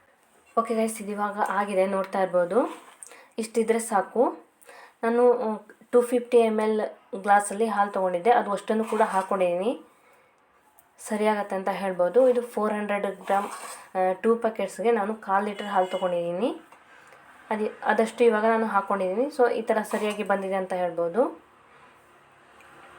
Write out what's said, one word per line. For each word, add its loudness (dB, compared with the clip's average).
ಓಕೆ -2
ಗೈಸ್, -2
ಇದು -10
ಇವಾಗ -6
ಆಗಿದೆ, 0
ನೋಡ್ತಾ -2
ಇರ್ಬೋದು, 0
ಇಷ್ಟಿದ್ರೆ 0
ಸಾಕು. 0
ನಾನು, 2
ಆ, -4
ಟೂ 6
ಫಿಫ್ಟಿ 2
ಎಮ್ 4
ಎಲ್ 0
ಗ್ಲಾಸಲ್ಲಿ 2
ಹಾಲು 0
ತೊಗೊಂಡಿದ್ದೆ, 0
ಅದು 2
ಅಷ್ಟನ್ನು -2
ಕೂಡ 0
ಹಾಕ್ಕೊಂಡಿದ್ದೀನಿ, 0
ಸರಿಯಾಗತ್ತೆ -2
ಅಂತ -2
ಹೇಳ್ಬೋದು. 2
ಇದು 4
ಫೋರ್ -2
ಹಂಡ್ರೆಡ್ -4
ಗ್ರಾಮ್, 0
ಆ, 2
ಟೂ 4
ಪ್ಯಾಕೆಟ್ಸ್‌ಗೆ -2
ನಾನು 0
ಕಾಲು 0
ಲೀಟರ್ -8
ಹಾಲು 2
ತೊಗೊಂಡಿದ್ದೀನಿ. -2
ಅದು, -2
ಅದಷ್ಟು 0
ಇವಾಗ 4
ನಾನು 2
ಹಾಕ್ಕೊಂಡಿದ್ದೀನಿ. 0
So 2
ಈ -4
ಥರ 0
ಸರಿಯಾಗಿ -4
ಬಂದಿದೆ -2
ಅಂತ -2
ಹೇಳ್ಬೋದು. 0